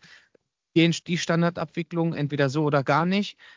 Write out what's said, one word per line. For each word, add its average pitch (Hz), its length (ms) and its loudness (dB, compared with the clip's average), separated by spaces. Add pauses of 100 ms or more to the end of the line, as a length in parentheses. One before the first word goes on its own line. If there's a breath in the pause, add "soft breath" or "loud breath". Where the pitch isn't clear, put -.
(760 soft breath)
den, 165 180 6 (120)
die 170 120 -4
Standardabwicklung, 170 960 -2
entweder 143 340 0
so 147 160 -2
oder 143 200 2
gar 147 200 2
nicht. 196 320 -2 (200 loud breath)